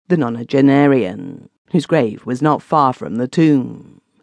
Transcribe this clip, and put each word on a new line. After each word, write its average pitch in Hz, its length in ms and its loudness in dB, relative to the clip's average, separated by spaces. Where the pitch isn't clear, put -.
the 180 80 2
nonagenarian, 120 1300 0
whose 160 140 0
grave 127 380 -2
was 123 160 -6
not 147 200 0
far 139 320 0
from 82 220 -10
the 123 120 -4
tomb. 135 720 0